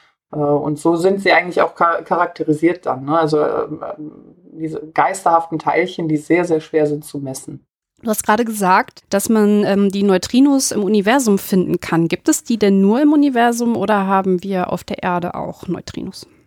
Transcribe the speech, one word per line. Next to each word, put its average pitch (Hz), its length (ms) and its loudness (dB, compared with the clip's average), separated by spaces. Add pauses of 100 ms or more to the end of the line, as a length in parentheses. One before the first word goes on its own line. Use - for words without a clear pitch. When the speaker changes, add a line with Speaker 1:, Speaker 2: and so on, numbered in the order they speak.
(320)
Speaker 1:
Äh, 151 60 -8
und 147 400 -2
so 165 180 0
sind 190 240 0
sie 185 120 2
eigentlich 170 280 0
auch 170 140 -2
cha-, 170 280 0
charakterisiert 170 840 -2
dann, 131 180 -6
ne? 151 140 0
Also, 156 200 2
äh, 147 280 -2 (880)
diese 156 260 -10 (120)
geisterhaften 165 680 0
Teilchen, 160 500 -2
die 156 80 0
sehr, 165 280 0
sehr 165 160 0
schwer 156 260 0
sind 147 180 -4
zu - 140 -14
messen. 135 480 -12 (360)
Speaker 2:
Du - 80 -4
hast - 160 -4
gerade 220 180 2
gesagt, 208 680 0
dass 196 180 0
man, 208 360 4
ähm, 196 260 2
die 196 120 -2
Neutrinos 254 680 2
im 208 100 -2
Universum 208 560 2
finden 180 420 0
kann. 170 280 0
Gibt - 200 -2
es 311 140 0
die 233 160 -4
denn 196 220 4
nur 202 200 4
im 302 120 4
Universum 240 640 2
oder 196 300 0
haben 190 360 0
wir 190 300 -4
auf 180 120 -6
der - 180 -8
Erde 175 320 -4
auch - 340 -10
Neutrinos? - 580 -10 (200)